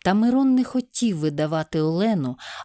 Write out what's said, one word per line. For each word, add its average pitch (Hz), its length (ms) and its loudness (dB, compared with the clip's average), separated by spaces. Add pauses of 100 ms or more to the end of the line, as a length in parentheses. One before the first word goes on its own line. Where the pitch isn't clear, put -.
Та 185 100 2
Мирон 254 420 4
не 254 80 2
хотів 240 540 -2
видавати 156 640 -2
Олену, 160 560 0 (280)